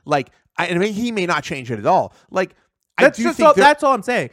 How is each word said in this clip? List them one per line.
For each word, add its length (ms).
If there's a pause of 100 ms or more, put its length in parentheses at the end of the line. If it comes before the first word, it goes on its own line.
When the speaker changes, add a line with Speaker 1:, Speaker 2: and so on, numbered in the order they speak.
Speaker 1:
Like, 260 (280)
I, 80
and 120
I 40
mean, 100
he 180
may 140
not 200
change 260
it 80
at 80
all. 260 (180)
Like, 240 (440)
I 60
Speaker 2:
That's 120
Speaker 1:
do 80
Speaker 2:
just 140
Speaker 1:
think 80
Speaker 2:
all, 80
Speaker 1:
there 100
Speaker 2:
that's 180
all 120
I'm 80
saying. 300